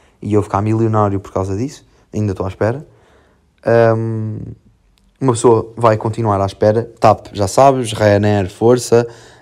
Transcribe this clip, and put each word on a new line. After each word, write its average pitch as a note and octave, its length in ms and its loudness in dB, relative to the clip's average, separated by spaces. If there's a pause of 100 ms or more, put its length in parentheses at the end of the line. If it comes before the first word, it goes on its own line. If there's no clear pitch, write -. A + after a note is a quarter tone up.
(200)
e G#2 140 -8
eu G#2 80 2
ficar G2 200 -4
milionário A2 580 0
por G2 120 -18
causa F#2+ 240 -6
disso, B2 300 -10 (260)
ainda G#2 200 -4
estou F#2+ 140 -6
à F#2+ 40 -8
espera. A2 380 -6 (1080)
Hum, A2 440 -6 (840)
uma C3+ 120 2
pessoa A2+ 440 2
vai A#2 180 2
continuar A2 460 -2
à G2 40 0
espera. G#2+ 540 0
tap, G#2+ 340 2
já G2+ 140 -4
sabes, C3 460 2
Ryanair, G#2 580 2
força, A#2+ 560 2 (340)